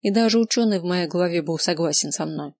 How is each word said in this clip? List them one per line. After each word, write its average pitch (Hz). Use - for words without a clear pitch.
И 208
даже 226
учёный 220
в 170
моей 180
голове 170
был 160
согласен 160
со -
мной. 147